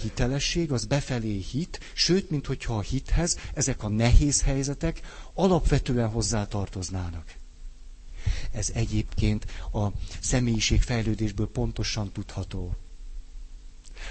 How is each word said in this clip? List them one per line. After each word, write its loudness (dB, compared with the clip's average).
hitelesség, 0
az 0
befelé 0
hit, -4
sőt, 2
minthogyha -2
a 0
hithez 0
ezek -2
a -2
nehéz 6
helyzetek 0
alapvetően 4
hozzátartoznának. -2
Ez -2
egyébként 2
a 2
személyiségfejlődésből 2
pontosan -2
tudható. -6